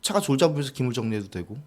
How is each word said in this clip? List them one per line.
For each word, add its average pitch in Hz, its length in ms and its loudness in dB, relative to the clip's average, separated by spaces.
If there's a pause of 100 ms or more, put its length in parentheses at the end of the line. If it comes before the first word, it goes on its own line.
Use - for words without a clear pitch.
차가 202 180 0
졸 139 180 2
잡으면서 147 360 2
기물 123 200 0
정리해도 110 360 -4
되고. 92 380 -8